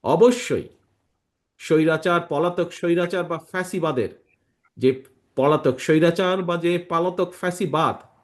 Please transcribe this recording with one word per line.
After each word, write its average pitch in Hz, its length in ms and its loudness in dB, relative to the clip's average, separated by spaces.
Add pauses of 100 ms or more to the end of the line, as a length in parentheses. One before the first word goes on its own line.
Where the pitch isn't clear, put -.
অবশ্যই 175 600 2 (920)
স্বৈরাচার, 160 600 2 (100)
পলাতক 170 380 -2 (100)
স্বৈরাচার 175 520 -2
বা 165 80 -4 (120)
ফ্যাসিবাদের 160 600 -4 (680)
যে 127 120 4 (460)
পলাতক 143 440 2
স্বৈরাচার 170 560 2 (120)
বা 175 80 -2
যে 170 160 0 (180)
পলাতক 175 400 -2 (100)
ফ্যাসিবাদ 160 560 -2 (280)